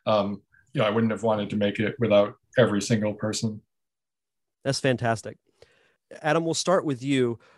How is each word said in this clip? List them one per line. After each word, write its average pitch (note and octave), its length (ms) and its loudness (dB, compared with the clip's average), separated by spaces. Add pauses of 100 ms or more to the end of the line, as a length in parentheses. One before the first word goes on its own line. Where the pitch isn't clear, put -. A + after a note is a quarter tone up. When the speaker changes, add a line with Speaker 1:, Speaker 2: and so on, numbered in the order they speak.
Speaker 1:
Um, G2+ 380 0 (300)
you C#3+ 80 -2
know, A2 60 2
I G#2 40 2
wouldn't A2+ 220 0
have G2 100 -6
wanted G#2+ 280 0
to A2 60 -4
make G2+ 220 0
it G#2 200 -2
without G#2 360 4 (240)
every G#2 240 2
single G#2+ 320 0
person. G#2+ 460 -6 (1040)
Speaker 2:
That's C3+ 160 -2
fantastic. A#2 580 -2 (840)
Adam, D#3 220 2
we'll D#3+ 100 -2
start F3+ 300 2
with C3 180 -4
you. B2+ 360 0 (200)